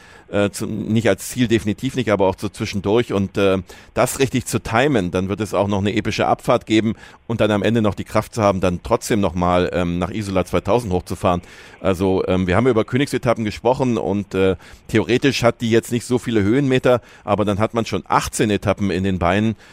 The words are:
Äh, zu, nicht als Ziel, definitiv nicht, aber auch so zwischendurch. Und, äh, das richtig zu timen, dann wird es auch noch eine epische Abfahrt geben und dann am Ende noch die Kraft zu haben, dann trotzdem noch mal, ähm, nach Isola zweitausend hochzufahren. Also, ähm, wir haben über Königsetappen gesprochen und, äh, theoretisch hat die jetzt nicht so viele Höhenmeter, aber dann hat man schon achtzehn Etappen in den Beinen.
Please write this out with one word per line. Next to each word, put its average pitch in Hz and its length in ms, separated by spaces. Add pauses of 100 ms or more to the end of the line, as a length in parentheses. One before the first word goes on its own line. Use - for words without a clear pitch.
(300)
Äh, 101 200
zu, - 160
nicht 110 440
als - 180
Ziel, 123 180
definitiv 110 480
nicht, 113 160
aber 101 160
auch 95 120
so 107 100
zwischendurch. 104 640
Und, 98 240
äh, 95 220 (340)
das - 260
richtig 131 280
zu - 140
timen, 113 500
dann 92 180
wird 101 140
es 101 100
auch 101 160
noch 101 120
eine 104 140
epische 107 320
Abfahrt 120 380
geben 110 300 (320)
und 117 160
dann 107 80
am 104 120
Ende 113 200
noch 104 120
die 92 100
Kraft - 280
zu 120 80
haben, 98 220
dann 90 200
trotzdem 117 380
noch 90 140
mal, 90 400
ähm, 87 240
nach 90 120
Isola 98 360
zweitausend 101 440
hochzufahren. 90 520 (400)
Also, 95 460
ähm, 92 180
wir 90 100
haben 117 100
über 110 180
Königsetappen 120 600
gesprochen 120 540
und, 98 360
äh, 95 220 (320)
theoretisch 113 540
hat 117 180
die 117 100
jetzt 113 220
nicht 120 140
so 123 100
viele 113 260
Höhenmeter, 127 600 (220)
aber 104 200
dann 98 140
hat 110 160
man 113 100
schon - 240
achtzehn 131 400
Etappen 101 420
in 90 140
den 95 140
Beinen. 101 360 (180)